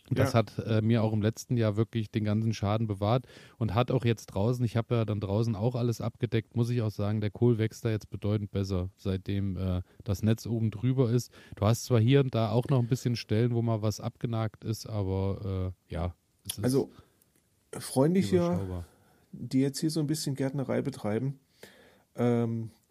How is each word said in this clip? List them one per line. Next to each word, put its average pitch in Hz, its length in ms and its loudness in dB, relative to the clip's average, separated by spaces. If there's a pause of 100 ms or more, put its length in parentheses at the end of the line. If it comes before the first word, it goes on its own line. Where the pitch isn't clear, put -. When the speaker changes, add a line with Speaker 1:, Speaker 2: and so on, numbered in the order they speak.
Speaker 1:
Das 131 240 2
Speaker 2:
Ja. 117 60 6
Speaker 1:
hat, - 200 -2
äh, 110 220 2
mir 110 220 4
auch 110 100 2
im 107 80 2
letzten 110 360 0
Jahr 110 200 2
wirklich 110 340 -2
den 110 140 0
ganzen 110 280 0
Schaden 107 340 0
bewahrt 104 380 0 (320)
und 95 160 -2
hat 120 180 2
auch 127 140 2
jetzt 117 220 0
draußen, 120 380 0
ich 107 120 -4
hab 113 140 -2
ja 117 140 2
dann 104 160 -2
draußen 107 340 0
auch 117 200 -2
alles 120 260 -2
abgedeckt, - 540 -4
muss 117 140 2
ich 120 120 -2
auch 107 100 0
sagen, 104 300 -2
der 104 80 -2
Kohl 120 280 4
wächst 107 280 -2
da 113 40 2
jetzt 107 200 -4
bedeutend 104 420 -2
besser, 95 460 -2
seitdem, 98 600 -4
äh, 92 240 -2 (240)
das 98 180 -2
Netz 110 220 2
oben 113 260 -2
drüber 127 380 2
ist. 120 220 0 (260)
Du 101 80 2
hast 113 200 4
zwar 120 140 4
hier 135 220 6
und 131 140 0
da 110 160 2
auch 123 180 2
noch 135 100 4
ein 117 80 2
bisschen 120 300 0
Stellen, 120 360 0
wo 117 80 2
mal 113 200 0
was 107 180 -2
abgenagt 113 640 -6
ist, 110 240 -4
aber, 95 880 -2 (160)
äh, - 40 -8
ja, 85 200 -4 (320)
es - 120 -10
ist 98 60 -6
Speaker 2:
Also, 127 260 2 (880)
Freunde 165 440 2
hier, 180 180 2
Speaker 1:
überschaubar. 98 460 -2 (480)
Speaker 2:
die 131 260 -2
jetzt 135 200 0
hier 160 120 -2
so 165 80 -4
ein 151 80 0
bisschen 151 280 -4
Gärtnerei 131 460 -2
betreiben, 131 560 -4 (800)
ähm, 117 560 0 (200)